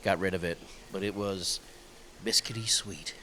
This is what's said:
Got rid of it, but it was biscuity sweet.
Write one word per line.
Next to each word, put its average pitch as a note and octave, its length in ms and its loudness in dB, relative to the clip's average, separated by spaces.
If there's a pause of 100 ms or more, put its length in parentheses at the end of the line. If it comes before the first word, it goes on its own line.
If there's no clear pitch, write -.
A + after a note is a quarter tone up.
Got G2 180 4
rid F#2 140 4
of F2 100 0
it, E2+ 140 2 (340)
but F#2+ 120 -2
it G2+ 100 0
was G2 460 0 (640)
biscuity A2 440 2
sweet. - 540 0